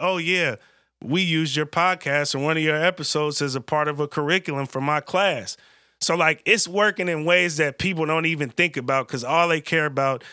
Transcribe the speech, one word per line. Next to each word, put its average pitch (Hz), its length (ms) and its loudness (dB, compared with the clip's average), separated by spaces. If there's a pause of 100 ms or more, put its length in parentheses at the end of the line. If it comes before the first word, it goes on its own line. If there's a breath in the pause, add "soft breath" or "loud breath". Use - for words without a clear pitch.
"Oh, 185 160 0
yeah, 170 400 0 (480 soft breath)
we 139 180 0
used 160 320 0
your 151 120 0
podcast 160 680 0
and 139 80 -2
one 156 140 2
of 160 60 0
your 156 200 2
episodes 151 600 0
as 139 120 -2
a 131 60 -4
part 151 280 0
of 147 120 -4
a 147 80 -2
curriculum 147 580 -2
for 135 140 -6
my 147 200 0
class." 165 560 -2 (440 soft breath)
So, 165 160 0
like, 160 280 0
it's 214 220 2
working 196 420 0
in 156 160 -2
ways 175 340 2
that 147 200 0
people 170 280 0
don't 160 200 0
even 151 220 -2
think 170 280 0
about 131 300 0
'cause 127 160 -6
all 156 240 2
they 165 140 0
care 156 260 0
about 135 460 -2